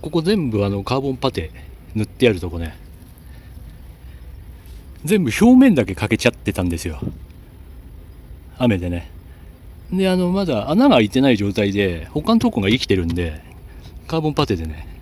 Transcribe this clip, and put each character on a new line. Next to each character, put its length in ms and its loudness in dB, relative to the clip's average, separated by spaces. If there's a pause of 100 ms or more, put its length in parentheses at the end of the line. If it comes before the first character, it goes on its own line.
こ 100 -8
こ 120 -2
全 280 0
部 140 0
あ 40 0
の、 160 -4
カ 140 -2
ー 20 -2
ボ 100 -4
ン 60 -4
パ 160 -2
テ 180 -8 (440)
塗 100 -2
っ 20 -10
て 220 2
あ 40 4
る 80 -2
と 100 -6
こ 80 -8
ね、 200 -8 (2250)
全 200 2
部 60 0
表 260 6
面 180 8
だ 100 4
け 100 -6
欠 160 -4
け 80 2
ち 80 2
ゃ 40 6
っ 20 -8
て 200 -6
た 100 -2
ん 60 0
で 100 -2
す 80 -8
よ。 140 -8 (1600)
雨 200 2
で 120 -4
ね。 200 -6 (840)
で、 160 2
あ 80 2
の、 140 0
ま 140 0
だ 260 -2
穴 180 4
が 80 6
開 100 4
い 40 -2
て 100 2
な 100 4
い 60 4
状 160 -2
態 200 0
で、 400 0
他 220 0
の 60 4
と 100 2
こ 100 -2
が 80 2
生 100 2
き 80 -6
て 80 2
る 120 0
ん 20 -2
で、 340 -4 (640)
カ 120 -4
ー 20 -2
ボ 100 -2
ン 40 -6
パ 120 2
テ 80 0
で 120 -6
ね 200 -12 (160)